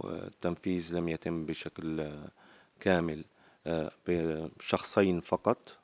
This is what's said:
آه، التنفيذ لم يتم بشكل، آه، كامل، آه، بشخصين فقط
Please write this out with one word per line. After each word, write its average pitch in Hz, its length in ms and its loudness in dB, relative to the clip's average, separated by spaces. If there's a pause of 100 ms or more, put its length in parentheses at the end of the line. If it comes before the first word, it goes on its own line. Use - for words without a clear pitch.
آه، 82 220 -8
التنفيذ 87 680 -2
لم 85 140 0
يتم 82 380 -2
بشكل، 80 540 -4
آه، 76 280 -8 (520)
كامل، 82 440 2 (420)
آه، 80 240 0 (180)
بشخصين 85 1120 2
فقط - 640 0